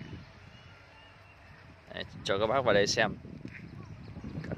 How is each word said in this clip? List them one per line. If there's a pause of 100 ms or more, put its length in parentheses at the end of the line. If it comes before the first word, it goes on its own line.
(1900)
Đấy, (200)
cho
các
bác
vào
đây
xem. (1300)
Các,